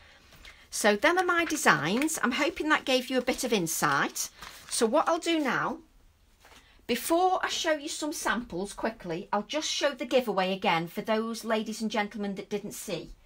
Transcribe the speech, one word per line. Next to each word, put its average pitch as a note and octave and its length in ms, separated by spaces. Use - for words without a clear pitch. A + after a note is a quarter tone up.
So G#3 260
them D#4+ 220
are F#4 80
my E4+ 200
designs. A#3 760
I'm B3 120
hoping D#4 360
that - 160
gave B3+ 240
you C4 80
a A#3+ 60
bit B3+ 200
of A#3+ 100
insight. E3 760
So - 160
what C4+ 220
I'll E4 120
do E4 200
now, G3 380
before E4+ 560
I - 60
show - 240
you D4 160
some D4+ 240
samples G3+ 640
quickly, F#3+ 580
I'll G#3 120
just D4+ 260
show D4 220
the C4+ 140
giveaway G#3 460
again F3+ 360
for G3+ 140
those A3 440
ladies A3 360
and G#3+ 80
gentlemen G3+ 460
that G3 140
didn't G#3 240
see. E3 380